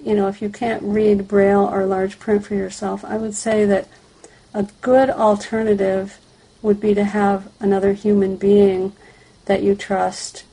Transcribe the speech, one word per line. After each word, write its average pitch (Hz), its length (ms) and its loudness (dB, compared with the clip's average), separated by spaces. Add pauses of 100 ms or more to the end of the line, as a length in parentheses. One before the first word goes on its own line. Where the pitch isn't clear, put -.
you 220 120 0
know, 196 120 2
if 202 140 -6
you 208 80 -4
can't 220 340 -6
read 208 460 0
Braille 202 360 4
or 196 200 -2
large 190 340 -2
print 208 260 -2
for 208 100 -6
yourself, 196 500 -6
I 214 100 -8
would 220 200 -6
say 214 300 0
that 196 220 0 (680)
a 202 140 -4 (140)
good 262 280 4
alternative 202 1080 0 (420)
would 208 200 0
be 208 120 2
to 202 120 0
have 202 440 -2 (120)
another 196 320 2
human 202 420 0
being 196 580 2 (520)
that 196 180 0
you 202 120 2
trust, 190 760 -6